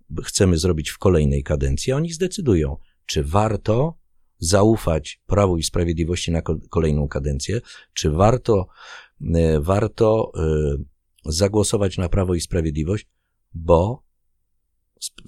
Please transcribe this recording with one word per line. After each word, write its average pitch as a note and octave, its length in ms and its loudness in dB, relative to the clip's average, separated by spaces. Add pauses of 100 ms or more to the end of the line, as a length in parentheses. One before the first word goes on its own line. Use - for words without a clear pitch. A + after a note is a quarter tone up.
(100)
b-, D2+ 120 -8
chcemy F#2 360 2
zrobić D#2 320 -2
w - 80 -14
kolejnej D2 440 2
kadencji, C#2 500 -2
a C3+ 40 0
oni E3 160 -4
zdecydują, D3 640 -2 (300)
czy D2+ 180 -4
warto G#2+ 760 0 (400)
zaufać G2 880 0
Prawu F#2+ 320 2
i E2 40 -4
Sprawiedliwości E2+ 680 -2
na E2 100 0
ko-, D#2+ 160 -4 (120)
kolejną D2+ 380 0
kadencję, C#2+ 520 -4 (320)
czy - 180 -2
warto, G2+ 560 2 (680)
e, D#2+ 260 4
warto, G#2+ 760 2
e, D2+ 960 -4
zagłosować G2+ 680 0
na F2+ 100 -2
Prawo F2+ 260 2
i E2+ 60 -2
Sprawiedliwość, D#2+ 680 -4 (460)
bo F2 500 2 (1000)
sp-, - 220 -16